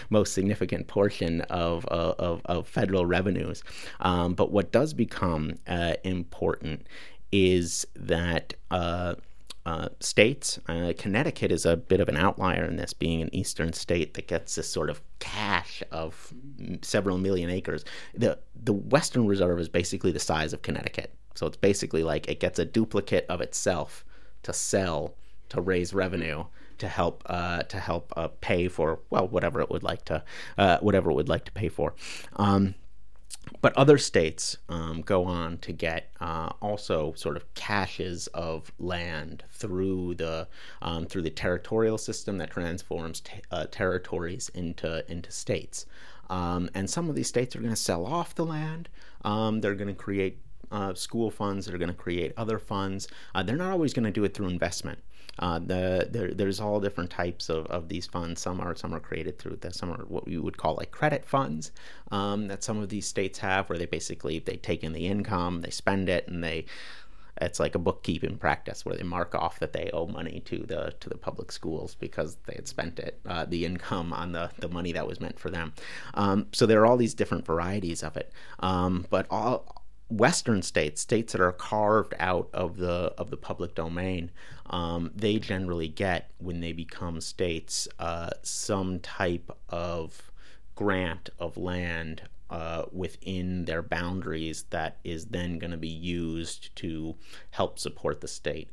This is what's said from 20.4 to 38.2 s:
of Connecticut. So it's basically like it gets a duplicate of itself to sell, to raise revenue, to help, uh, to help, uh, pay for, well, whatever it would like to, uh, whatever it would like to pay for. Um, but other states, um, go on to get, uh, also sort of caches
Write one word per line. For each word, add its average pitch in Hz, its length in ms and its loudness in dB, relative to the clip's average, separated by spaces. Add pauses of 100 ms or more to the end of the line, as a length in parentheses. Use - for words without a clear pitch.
of 78 80 -6
Connecticut. - 520 0 (220)
So - 120 -2
it's 76 100 -2
basically 98 440 6
like 78 280 2
it 78 100 -2
gets 87 200 2
a 82 60 4
duplicate 107 640 4
of 90 140 0
itself - 640 0 (380)
to - 100 -4
sell, 85 640 2 (340)
to - 100 0
raise 90 340 2
revenue, 87 520 0 (320)
to 101 100 -4
help, 87 380 0
uh, 87 380 -2
to - 140 -6
help, 85 380 -2
uh, 80 140 -2 (100)
pay 90 300 2
for, 80 300 2 (100)
well, - 180 4
whatever 87 320 2
it 76 100 2
would - 140 -2
like 85 220 -2
to, 78 180 0 (340)
uh, 95 200 8
whatever 92 340 6
it 69 40 6
would 76 120 4
like 82 160 2
to - 80 -10
pay 101 160 0
for. 76 260 0 (440)
Um, 98 380 6 (840)
but 120 160 8
other 139 200 12
states, - 600 2 (100)
um, 82 340 -2
go 92 220 4
on 85 360 -2
to - 120 -8
get, 82 480 -2
uh, 82 300 -2 (120)
also 87 520 0
sort - 240 -4
of - 160 -8
caches 92 800 -2